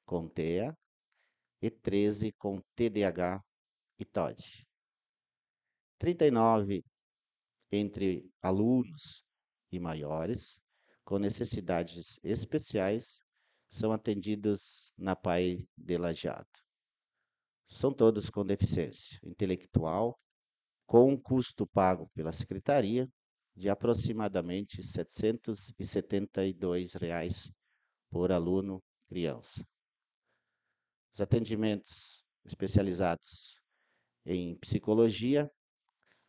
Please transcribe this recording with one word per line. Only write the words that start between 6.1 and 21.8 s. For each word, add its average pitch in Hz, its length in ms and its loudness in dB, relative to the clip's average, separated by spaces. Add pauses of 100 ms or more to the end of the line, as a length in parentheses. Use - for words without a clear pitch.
e 143 40 8
nove 110 520 4 (880)
entre 98 580 -2 (120)
alunos 113 840 0 (480)
e - 80 -6
maiores 80 800 -6 (460)
com 98 120 -2
necessidades 92 1040 -4
especiais 110 1000 -4 (480)
são 110 240 0
atendidos 104 1040 -2
na 95 180 -2
pai 90 500 0 (120)
de 85 200 -2
Lajeado. 85 600 -6 (1120)
São 135 240 -2
todos 113 360 4
com 101 160 -4
deficiência - 800 -2
intelectual, 92 960 -2 (640)
com 123 240 10
um 139 80 2
custo 127 480 -2
pago 92 480 2